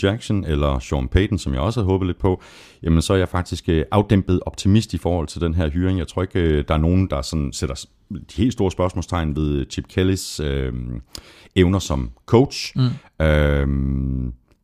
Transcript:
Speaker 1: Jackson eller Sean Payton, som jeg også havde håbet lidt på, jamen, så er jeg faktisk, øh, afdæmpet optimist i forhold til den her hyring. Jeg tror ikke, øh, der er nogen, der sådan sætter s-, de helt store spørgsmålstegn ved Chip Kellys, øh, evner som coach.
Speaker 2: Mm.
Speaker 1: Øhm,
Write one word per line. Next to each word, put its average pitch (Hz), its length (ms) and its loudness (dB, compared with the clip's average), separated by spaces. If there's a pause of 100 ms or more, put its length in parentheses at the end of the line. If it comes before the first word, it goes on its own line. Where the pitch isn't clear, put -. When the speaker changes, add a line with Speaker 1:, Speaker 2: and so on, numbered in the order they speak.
Speaker 1:
Jackson 101 420 0
eller 71 340 0
Sean 67 280 -4
Payton, 98 300 2
som 71 160 -4
jeg 65 80 -2
også 113 180 -2
havde 92 120 0
håbet 92 160 0
lidt 85 100 -4
på, 92 240 0 (420)
jamen, 82 180 4
så 101 120 0
er 95 40 4
jeg 90 120 2
faktisk, 87 400 -4
øh, 80 220 2
afdæmpet 98 540 2
optimist 101 480 0
i 87 40 -4
forhold 85 300 -2
til - 140 -8
den 82 120 0
her 80 160 0
hyring. 90 300 0
Jeg 78 80 -4
tror - 140 -4
ikke, 95 180 -2
øh, 78 280 4
der 80 60 0
er 78 40 2
nogen, 90 320 2
der 69 120 -2
sådan 71 320 -4
sætter 67 220 -6
s-, - 140 -16 (220)
de 208 60 -8 (200)
helt 127 160 2
store 95 180 0
spørgsmålstegn 87 640 -2
ved 71 360 0
Chip - 160 -8
Kellys, 95 520 -2
øh, 69 340 -4 (800)
evner 92 240 6
som 65 320 -4 (140)
coach. - 480 2 (460)
Speaker 2:
Mm. 78 60 2
Speaker 1:
Øhm, 67 1080 0 (300)